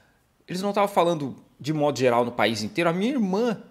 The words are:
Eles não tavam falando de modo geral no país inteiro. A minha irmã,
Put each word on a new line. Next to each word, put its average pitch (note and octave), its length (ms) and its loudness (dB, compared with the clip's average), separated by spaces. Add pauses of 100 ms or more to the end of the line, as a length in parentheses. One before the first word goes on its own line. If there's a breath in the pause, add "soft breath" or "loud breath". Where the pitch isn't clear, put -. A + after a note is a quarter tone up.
(480 soft breath)
Eles F3+ 140 -8
não G3+ 120 -2
tavam G3+ 160 2
falando E3+ 460 0 (240)
de D3 140 -4
modo D3 260 0
geral A#2+ 260 4
no A#2+ 60 -6
país A2 320 0
inteiro. E3 260 0
A E3 40 0
minha G3+ 180 -2
irmã, A3 600 0